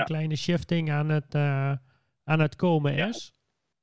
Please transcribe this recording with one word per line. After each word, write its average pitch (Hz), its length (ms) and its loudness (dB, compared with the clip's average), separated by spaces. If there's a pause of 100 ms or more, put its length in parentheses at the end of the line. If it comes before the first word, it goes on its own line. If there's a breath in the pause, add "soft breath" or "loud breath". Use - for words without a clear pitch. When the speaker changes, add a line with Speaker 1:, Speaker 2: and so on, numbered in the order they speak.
Speaker 1:
een - 60 -8
kleine 156 240 -2
shifting 165 560 -2
aan 147 180 0
het, 151 260 -2
eh, 139 360 2 (520)
aan 156 160 0
het 151 160 2
komen 151 400 2
Speaker 2:
Ja. 170 120 0
Speaker 1:
is. - 260 -8 (500)